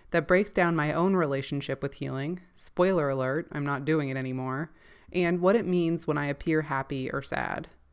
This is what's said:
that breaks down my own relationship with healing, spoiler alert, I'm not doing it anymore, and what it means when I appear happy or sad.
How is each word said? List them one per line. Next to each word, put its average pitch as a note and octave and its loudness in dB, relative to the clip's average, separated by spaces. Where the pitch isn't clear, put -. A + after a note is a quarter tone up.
that E3+ 0
breaks G3 4
down E3+ 4
my D3+ 0
own F#3+ 2
relationship C#3 -2
with C#3 -6
healing, C#3 -6
spoiler F3+ 2
alert, C3+ -2
I'm C#3+ -4
not C#3+ -2
doing D3 0
it C3 -4
anymore, C3 -4
and F3 2
what F#3+ 6
it A#3 0
means E3+ 0
when D3 0
I C#3+ -2
appear D#3 0
happy C3+ -4
or C#3 -4
sad. - -4